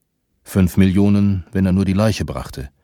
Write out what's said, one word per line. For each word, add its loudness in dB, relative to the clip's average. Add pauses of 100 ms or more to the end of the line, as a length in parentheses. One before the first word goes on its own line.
(420)
Fünf 0
Millionen, 2
wenn -2
er 0
nur 0
die -2
Leiche -2
brachte. -12 (160)